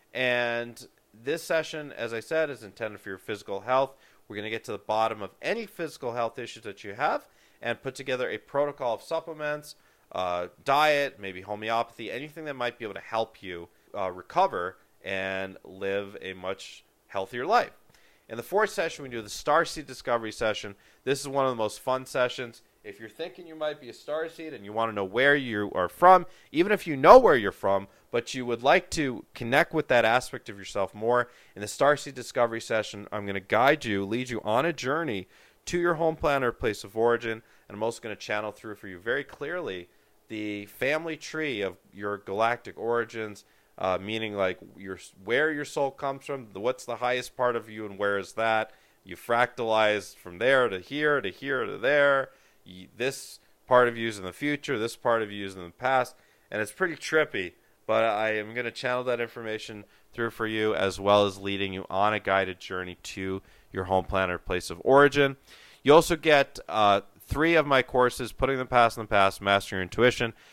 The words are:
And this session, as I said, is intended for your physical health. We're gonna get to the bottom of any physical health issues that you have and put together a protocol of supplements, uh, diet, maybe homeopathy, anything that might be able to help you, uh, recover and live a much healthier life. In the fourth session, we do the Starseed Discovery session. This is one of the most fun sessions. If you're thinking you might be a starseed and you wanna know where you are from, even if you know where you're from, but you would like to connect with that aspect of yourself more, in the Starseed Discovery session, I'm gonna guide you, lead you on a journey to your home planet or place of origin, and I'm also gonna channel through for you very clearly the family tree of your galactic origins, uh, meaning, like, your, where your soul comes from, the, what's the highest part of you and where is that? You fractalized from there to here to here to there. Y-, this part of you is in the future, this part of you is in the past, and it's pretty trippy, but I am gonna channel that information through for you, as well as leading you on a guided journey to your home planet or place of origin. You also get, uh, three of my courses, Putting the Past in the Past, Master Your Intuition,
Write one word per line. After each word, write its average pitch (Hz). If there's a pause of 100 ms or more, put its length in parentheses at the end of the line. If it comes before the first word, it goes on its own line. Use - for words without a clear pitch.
(140)
And 120 (260)
this 135
session, 156
as 113
I 113
said, 160
is 120
intended 104
for 101
your 95
physical 101
health. 131 (320)
We're 107
gonna 104
get 110
to 117
the 101
bottom 110
of 95 (120)
any 208
physical 143
health 117
issues 117
that 104
you 101
have 180 (340)
and 120
put 131
together 127
a 107
protocol 143
of 101
supplements, 151 (380)
uh, 90 (160)
diet, 143
maybe 95
homeopathy, 110
anything 147
that 143
might 123
be 117
able 101
to 90
help -
you, 87 (280)
uh, 95
recover 92 (280)
and 95
live 98
a 92
much 92 (240)
healthier 120
life. 214 (560)
In 113
the 117
fourth 208
session, 165
we 135
do 120
the 104
Starseed 151
Discovery 117
session. 107 (280)
This 135
is 143
one 135
of 131
the 123
most 107
fun 131
sessions. 123 (220)
If 101
you're 110
thinking 175
you 160
might 151
be 127
a 113
starseed 160
and 104
you 101
wanna 113
know 101
where 127
you 110
are 90
from, 180 (240)
even 180
if 196
you 151
know 170
where 196
you're 101
from, 98 (220)
but 120
you 127
would 117
like 170
to 135 (100)
connect 131
with 156
that 120
aspect 120
of 101
yourself 98
more, 117 (260)
in 98
the 104
Starseed 143
Discovery 117
session, 107
I'm 104
gonna 98
guide 131
you, 101
lead 123
you 117
on 117
a 170
journey 135 (380)
to 175
your 175
home 160
planet 139
or 117
place 107
of 101
origin, 117 (260)
and 101
I'm 104
also 117
gonna 107
channel 107
through 104
for 104
you 90
very 120
clearly 139 (400)
the 104
family 156
tree 151
of 92 (160)
your 101
galactic 110
origins, 113 (320)
uh, 92
meaning, 107
like, 92 (180)
your, 95 (260)
where 139
your 147
soul 139
comes 135
from, 135
the, 95
what's 127
the 120
highest 123
part 123
of 110
you 107
and 98
where 101
is 92
that? 110 (340)
You 95
fractalized 110
from 90
there 127
to 95
here 147
to 101
here 131
to 98
there. 139 (360)
Y-, 92
this 127 (260)
part 123
of 117
you 113
is 107
in 95
the 92
future, 147
this 113
part 117
of 104
you 101
is 95
in 92
the 87
past, 127 (360)
and 107
it's 107
pretty 175
trippy, 127 (340)
but 113
I 110
am 107
gonna 120
channel 127
that 123
information 110 (280)
through 117
for 110
you, 107
as 95
well 101
as 98
leading 98
you 95
on 101
a 104
guided 95
journey 90
to 95 (320)
your 92
home 92
planet 95
or 85
place 90
of 87
origin. 139 (440)
You 139
also 165
get, 147 (100)
uh, 101 (200)
three 160
of 151
my 135
courses, 123
Putting 135
the 127
Past 120
in 113
the 101
Past, 98
Master 101
Your 92
Intuition, 117 (180)